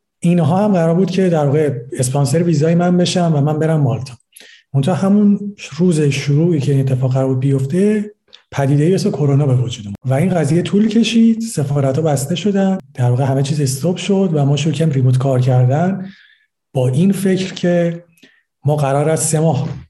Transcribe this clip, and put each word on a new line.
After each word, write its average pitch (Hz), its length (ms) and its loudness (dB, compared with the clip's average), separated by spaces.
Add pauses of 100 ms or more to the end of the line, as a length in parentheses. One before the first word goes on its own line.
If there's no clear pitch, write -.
(200)
اینها 175 440 2
هم 214 80 2
قرار 165 220 2
بود 190 160 0
که 190 180 0
در 151 180 2
واقع 147 260 0 (260)
اسپانسر 135 440 0
ویزای 165 320 2
من 175 220 2
بشن 175 360 0
و 147 80 0
من 151 180 0
برم 160 220 0
مالتا. 113 340 -2 (600)
منتها 139 200 0
همون 202 600 2 (220)
روز 165 240 2
شروعی 147 600 0
که 139 120 0
این 135 80 2
اتفاق 131 320 0
قرار 131 140 0
بود 131 140 -2
بیفته، 170 680 0 (400)
پدیده‌ای 147 400 0
به 190 40 2
اسم 185 160 0
کرونا 139 360 0
به 127 80 2
وجود 110 320 -4
اومد 101 180 -10
و 127 100 -2
این 180 200 0
قضیه 160 280 0
طول 208 260 0
کشید، 226 520 2
سفارت‌ها 143 600 -2
بسته 147 320 -2
شدن، 190 440 0 (160)
در 123 160 0
واقع 123 140 0
همه 135 180 0
چیز 147 180 -4
استاپ 165 360 -2
شد 190 360 0
و 143 120 0
ما 143 120 2
شروع 147 180 -2
کردیم 151 200 0
ریموت 127 240 2
کار 131 220 0
کردن 131 680 0 (680)
با 127 140 0
این 175 240 2
فکر 190 420 -2
که 175 500 -2 (600)
ما 147 120 0
قرار 143 340 0
است 156 180 -2
سه 151 120 0
ماه 160 280 0 (220)